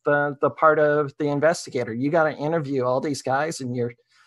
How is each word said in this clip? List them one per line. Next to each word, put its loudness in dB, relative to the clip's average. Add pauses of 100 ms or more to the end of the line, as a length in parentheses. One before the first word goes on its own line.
the, 2
the 2
part 4
of 2
the -2
investigator. -2
You -2
gotta 2
interview -2
all 0
these -4
guys, -2
and -6
you're, -4 (340)